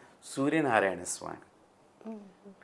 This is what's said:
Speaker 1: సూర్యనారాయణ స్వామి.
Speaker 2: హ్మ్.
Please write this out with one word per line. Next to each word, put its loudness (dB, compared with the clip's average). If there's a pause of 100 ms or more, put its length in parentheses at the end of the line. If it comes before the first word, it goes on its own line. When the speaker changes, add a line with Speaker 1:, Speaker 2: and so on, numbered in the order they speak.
(240)
Speaker 1:
సూర్యనారాయణ 2
స్వామి. -8 (720)
Speaker 2:
హ్మ్. -12 (440)